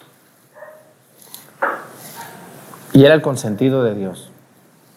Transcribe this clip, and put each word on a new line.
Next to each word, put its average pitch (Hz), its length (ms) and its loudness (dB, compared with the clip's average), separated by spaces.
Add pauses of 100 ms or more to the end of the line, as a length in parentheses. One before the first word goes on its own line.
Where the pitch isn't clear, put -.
(3000)
Y 135 120 8
era 151 100 8
el 147 80 2
consentido 131 640 -2
de 107 100 0
Dios. 95 380 -10 (640)